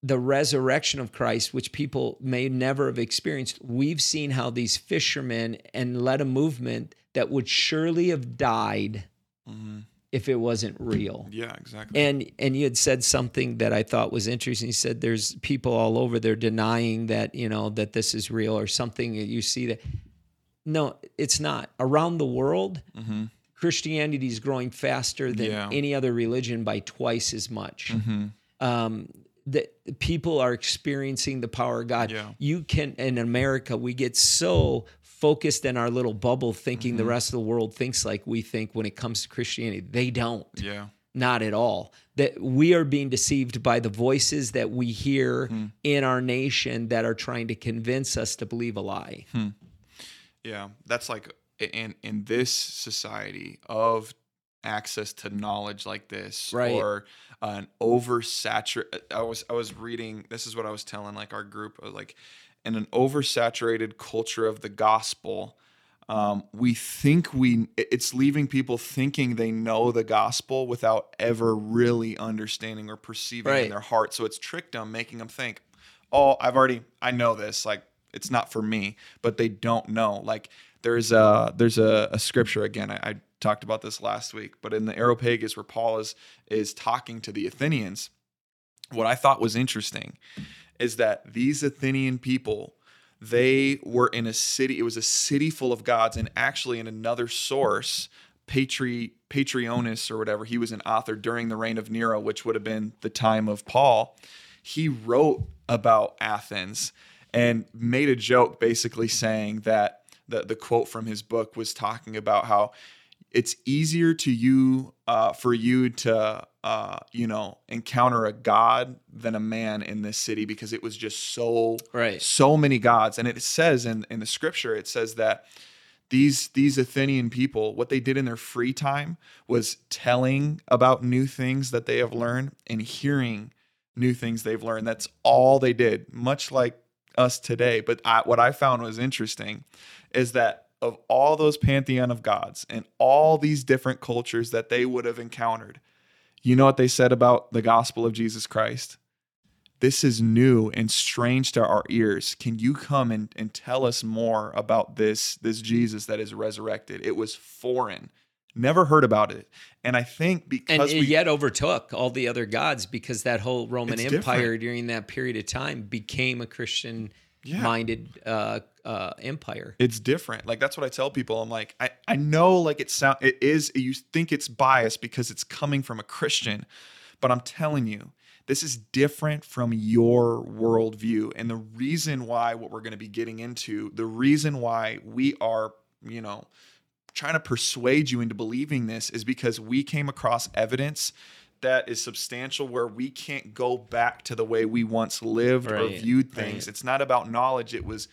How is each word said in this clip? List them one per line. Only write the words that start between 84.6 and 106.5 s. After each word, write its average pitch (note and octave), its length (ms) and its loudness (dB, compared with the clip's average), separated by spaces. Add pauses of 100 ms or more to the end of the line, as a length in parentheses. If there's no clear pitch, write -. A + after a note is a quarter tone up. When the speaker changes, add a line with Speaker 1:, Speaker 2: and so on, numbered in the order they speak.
Speaker 2:
but A2+ 120 -8
in A2 120 -2
the G#2+ 120 -6
Areopagus A#2 600 2
where G#2+ 80 -14
Paul A2+ 340 -2
is, A2 160 -10 (320)
is G#2+ 260 -2
talking A#2 480 -2
to G#2+ 100 -12
the G2+ 160 -6
Athenians, A#2 600 -2 (840)
what A2+ 160 -2
I B2 80 4
thought C3+ 260 4
was A2+ 140 0
interesting - 640 -4 (600)
is A#2 180 -2
that A2 360 0
these C3+ 300 0
Athenian C3+ 560 0
people, B2+ 560 -2 (460)
they C3 640 4
were A#2+ 240 2
in A#2 200 -2
a A2+ 60 -6
city, - 460 -2
it A2+ 40 0
was A2+ 140 -4
a A2+ 40 -6
city C#3+ 480 0
full C3+ 240 -2
of A2 100 -6
gods, A2+ 340 2
and A2 200 -4
actually B2 420 -2
in A2+ 80 -10
another A#2 400 -4
source, - 800 -2 (400)
Patri-, B2+ 640 -4 (160)
Patrionis A#2+ 840 -2
or A2 60 -6
whatever, G#2+ 280 -2
he A#2 120 -4
was A2+ 140 -2
an G#2+ 100 -12
author A2+ 340 -2
during A2+ 340 -4
the A2 80 -4
reign A2+ 200 -4
of A2 120 -8
Nero, A2+ 300 0
which G#2+ 260 -4
would A2+ 100 0
have G#2 80 -4
been G#2+ 380 -6
the A2+ 80 -4
time A2 380 2
of G#2 180 -6
Paul. B2 500 4 (460)
He D#3+ 280 -2
wrote B2+ 580 2 (200)
about A2+ 520 4
Athens G#2 720 -4 (400)